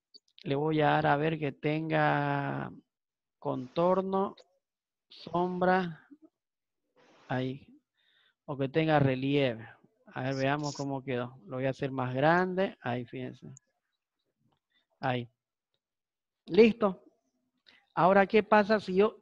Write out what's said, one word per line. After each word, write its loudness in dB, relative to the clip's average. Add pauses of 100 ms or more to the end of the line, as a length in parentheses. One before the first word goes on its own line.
(440)
Le -2
voy 0
a 4
dar 2
a 4
ver -2
que -4
tenga -2 (640)
contorno, -2 (760)
sombra, -2 (1200)
ahí, -6 (800)
o -8
que -2
tenga 2
relieve. 0 (460)
A -8
ver, -4
veamos -2
cómo -6
quedó. -8 (100)
Lo -10
voy -2
a 0
hacer -6
más -4
grande. 0
Ahí, -6
fíjense. -14 (1500)
Ahí. -4 (1200)
Listo. 2 (880)
Ahora, 4
¿qué 2
pasa 4
si -6
yo 2